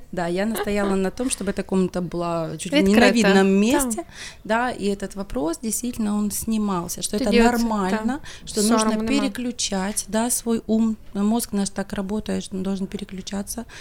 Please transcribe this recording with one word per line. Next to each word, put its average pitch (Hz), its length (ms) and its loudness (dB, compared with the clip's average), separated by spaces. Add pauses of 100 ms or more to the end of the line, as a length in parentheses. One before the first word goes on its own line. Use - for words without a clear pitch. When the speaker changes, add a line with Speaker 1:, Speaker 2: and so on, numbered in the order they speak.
(120)
Speaker 1:
Да, 170 160 -2
я 185 180 0
настояла 208 500 0
на 185 140 2
том, 254 180 -4
чтобы - 240 -4
эта 196 100 -4
комната 185 380 0
была 170 560 -4
чуть 175 160 -10
ли 285 100 6
не 196 120 6
на 226 160 8
Speaker 2:
Відкрита. 226 180 4
Speaker 1:
видном 196 180 8 (260)
Speaker 2:
Так. 285 120 4
Speaker 1:
месте. 233 180 -4 (420)
Да, 233 260 0 (100)
и 190 80 -2
этот 196 280 -4
вопрос, 262 460 -4
действительно, 220 560 -2
он 208 120 0
снимался, 202 720 -2
что - 160 -2
Speaker 2:
Тоді 233 220 4
Speaker 1:
это 233 80 8
Speaker 2:
оце, 240 40 2
Speaker 1:
нормально, 214 540 0
Speaker 2:
так. 269 140 -2 (280)
Speaker 1:
что 214 140 -2
Speaker 2:
Сорому 220 220 4
Speaker 1:
нужно 220 180 0
Speaker 2:
нема. 226 180 0
Speaker 1:
переключать, 214 880 -2
да, 220 220 0
свой 233 360 0
ум. 220 300 2 (180)
Мозг 214 380 0
наш 202 180 0
так - 220 -8
работает, 196 520 -4
что - 120 -10
он 190 60 -4
должен 190 240 -4
переключаться, 196 760 -8 (160)